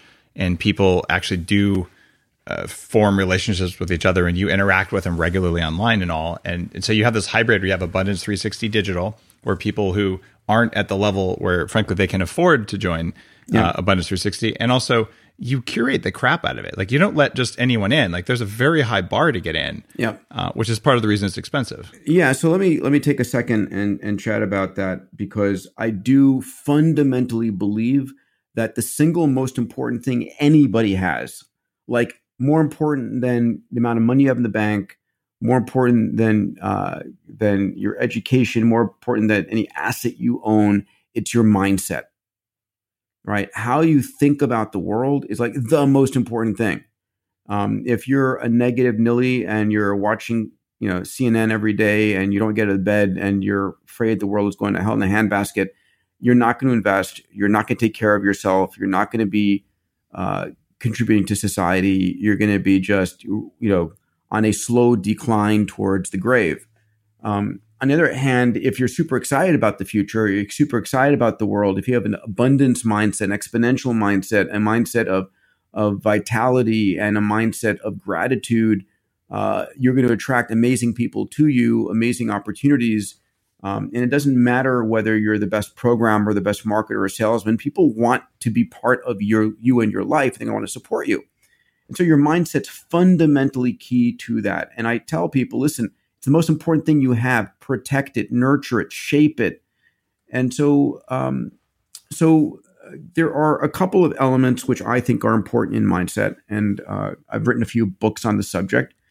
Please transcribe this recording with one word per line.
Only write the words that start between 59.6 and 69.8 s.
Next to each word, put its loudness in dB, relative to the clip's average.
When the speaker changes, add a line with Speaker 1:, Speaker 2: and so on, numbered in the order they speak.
Speaker 2:
uh, -6
contributing 0
to -4
society. 0
You're 2
gonna 2
be 4
just, 0
you -6
know, 0
on 0
a 4
slow 2
decline 0
towards -4
the -6
grave. -4
Um, -4
on -2
the 2
other 2
hand, 2
if -2
you're 0
super -2
excited 0
about 2
the -8